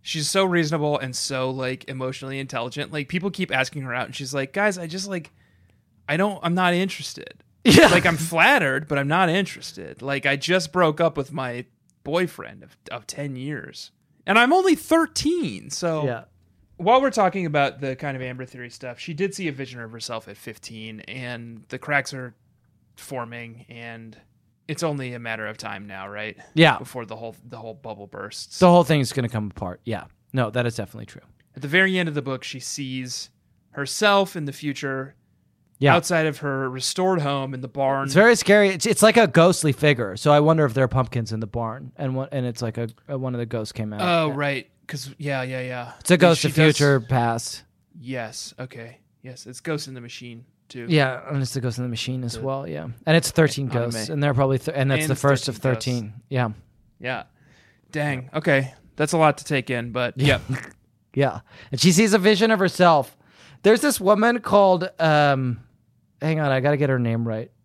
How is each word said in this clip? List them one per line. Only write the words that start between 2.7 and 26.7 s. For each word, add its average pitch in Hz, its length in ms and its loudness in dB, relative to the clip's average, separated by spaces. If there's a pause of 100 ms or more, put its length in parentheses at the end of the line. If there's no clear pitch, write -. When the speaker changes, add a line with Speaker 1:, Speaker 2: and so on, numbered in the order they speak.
Speaker 1:
Like, 147 160 -6
people 180 200 -4
keep 190 240 -6
asking 131 300 -4
her 127 100 -8
out, 120 120 -4
and 127 100 -14
she's 135 180 -10
like, 135 200 -4
"Guys, 202 240 0
I 170 100 -10
just, 190 220 -10
like, 180 220 -8 (760)
I 147 80 -2
don't, 190 280 0
I'm 170 120 0
not 180 180 2
interested." - 680 -6 (220)
Speaker 2:
Yeah. - 220 10
Speaker 1:
Like, 175 180 6
"I'm 170 100 4
flattered, 165 720 2
but 147 100 -2
I'm 139 120 0
not 180 180 4
interested. - 760 -4
Like, 139 240 -4
I 143 120 2
just 160 340 0
broke 165 300 2
up 160 160 2
with 135 160 -6
my 127 320 -8 (400)
boyfriend - 580 -4
of, - 140 -20 (120)
of 120 160 -10
ten 143 300 -10
years. 131 560 -12 (340)
And 208 140 4
I'm 254 140 4
only 370 220 4
thirteen, 311 920 -2
so." 156 360 -4
Speaker 2:
Yeah. 120 180 -6 (540)
Speaker 1:
While 233 240 4
we're 269 100 0
talking 190 340 0
about 143 360 0
the 131 160 -6
kind 139 180 -8
of 127 80 -8
Amber 127 220 -10
Theory 123 240 -18
stuff, 123 280 -14
she - 160 -12
did 190 220 -4
see 180 140 -4
a - 20 -4
vision 123 300 -10
of 113 100 -12
herself 113 380 -10
at 101 80 -18
fifteen, 110 640 -14
and 117 680 -12
the 131 100 -10
cracks 139 360 -4
are 127 200 -12 (640)
forming, 117 720 -12
and 113 500 -18 (520)
it's 151 120 -6
only 139 320 -4
a 123 60 -12
matter 113 260 -8
of 107 120 -10
time 104 280 -12
now, 98 220 -14
right? 104 300 -10 (160)
Speaker 2:
Yeah. 156 240 6